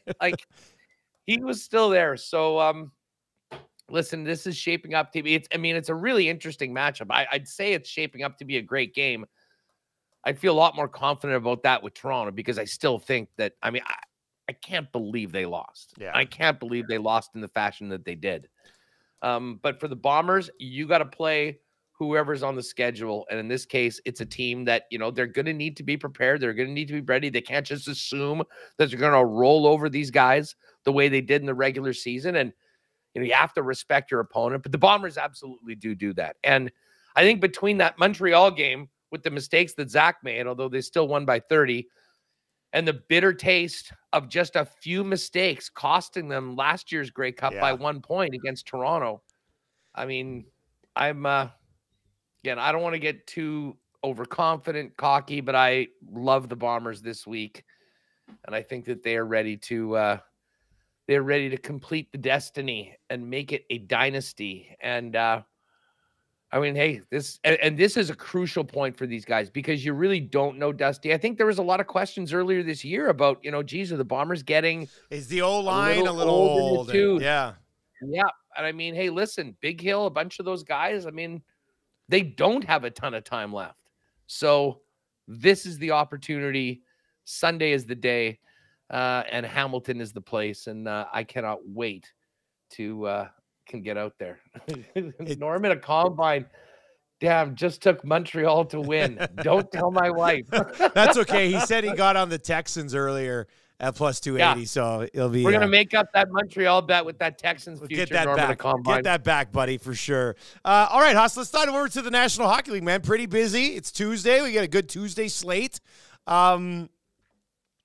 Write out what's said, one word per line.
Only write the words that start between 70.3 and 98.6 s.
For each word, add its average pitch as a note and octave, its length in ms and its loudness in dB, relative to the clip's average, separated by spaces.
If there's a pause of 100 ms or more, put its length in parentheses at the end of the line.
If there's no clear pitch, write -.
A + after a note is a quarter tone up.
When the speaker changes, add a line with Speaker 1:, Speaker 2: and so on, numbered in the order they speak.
Speaker 2:
know, D3 160 0
Dusty. C#3+ 400 0
I D#3+ 40 4
think A3 200 -2
there A3 100 4
was G3+ 120 2
a F#3+ 40 0
lot F3+ 160 2
of F#3+ 80 -4
questions F#3 460 -4
earlier F3+ 280 2
this D#3+ 220 -6
year G#3 240 -2
about, C#3+ 340 4
you D3 100 -8
know, D3 120 -2
geez, F3 300 -6
are D#3 40 -2
the C3 60 0
Bombers C#3+ 400 -2
getting D#3+ 460 0 (200)
Speaker 1:
Is D3 200 -10
the F3+ 140 -2
O-line G3+ 640 2
Speaker 2:
a F3+ 40 2
Speaker 1:
a - 0 -
Speaker 2:
little E3+ 40 -4
Speaker 1:
little E3 180 2
Speaker 2:
old F#3 160 6
in D3 80 4
the C3+ 200 4
Speaker 1:
old? A#2+ 120 -4
And, B2+ 40 0
Speaker 2:
tooth? G3 280 4
Speaker 1:
yeah. C3+ 320 0 (480)
Speaker 2:
Yeah. D3+ 220 -2 (340)
And D3+ 80 -4
I D#3+ 80 -4
mean, E3 220 -8
hey, F3+ 140 -2
listen, E3+ 520 -4
Big E3 180 -6
Hill, G3 280 0
a - 20 -2
bunch D#3+ 300 -4
of F#3 60 -10
those F3+ 180 -6
guys, F3 420 -4
I D#3+ 60 -10
mean, E3 300 -10 (680)
they F#3+ 120 6
don't F#3+ 440 0
have D#3 180 0
a A#2+ 80 -6
ton C3 220 -8
of A2 100 -8
time G#2+ 300 -6
left. F#2 260 -10 (480)
So C#3+ 540 2 (480)
this C3+ 360 4
is E3+ 120 -10
the D#3 140 -4
opportunity. C#3 920 -2 (420)
Sunday E3 480 0
is C3+ 140 0
the B2 100 -8
day, A#2+ 440 -2 (500)
uh, B2+ 420 -2
and A#2+ 140 -4
Hamilton B2+ 560 -4
is A2 100 -10
the G#2+ 80 -14
place. G#2+ 480 -6
And, A2 180 -10
uh, G#2 280 -6
I A2+ 100 -4
cannot G#2+ 420 -6
wait G2+ 460 -8 (600)
to, G#2+ 340 -8
uh, G2+ 220 -4 (400)
can A2+ 160 -12
get G#2 140 -8
out G#2 220 -8
there. F2+ 200 -12 (280)
<laughs> - 0 - (280)
Speaker 1:
It D#3 440 -8
Speaker 2:
Norm D#3+ 240 -2
in G3+ 80 2
a E3 60 0
combine. D#3 680 2 (760)
Damn, D#3+ 340 2
just E3+ 260 -2
took F#3 220 4
Montreal D#3+ 640 2